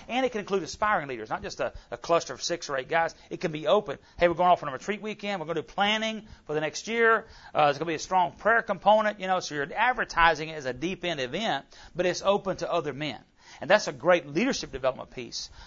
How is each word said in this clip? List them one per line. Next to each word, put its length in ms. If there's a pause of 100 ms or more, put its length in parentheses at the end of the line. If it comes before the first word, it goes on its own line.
And 180
it 60
can 80
include 240
aspiring 460
leaders, 200
not 120
just 180
a, 140 (180)
a 60
cluster 360
of 80
six 280
or 80
eight 100
guys. 260 (160)
It 120
can 100
be 160
open. 300 (200)
"Hey, 120
we're 60
going 140
off 140
on 60
a 20
retreat 300
weekend. 400
We're 60
gonna 140
do 60
planning 580 (200)
for 80
the 80
next 260
year. 380 (280)
Uh, 120
there's 120
gonna 120
be 60
a 40
strong 320
prayer 300
component," 580
you 80
know, 140
so 140
you're 200
advertising 760
it 60
as 100
a 80
deep 300
end 160
event, 460 (280)
but 120
it's 160
open 360
to 140
other 220
men. 260 (400)
And 100
that's 200
a 40
great 340
leadership 440
development 400
piece. 380 (180)